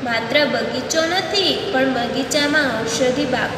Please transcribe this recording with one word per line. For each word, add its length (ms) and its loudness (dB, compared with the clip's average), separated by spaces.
માત્ર 400 2
બગીચો 600 -2
નથી, 680 0
પણ 200 2
બગીચામાં 880 0
ઔષધિ 420 0
બાગ 340 -2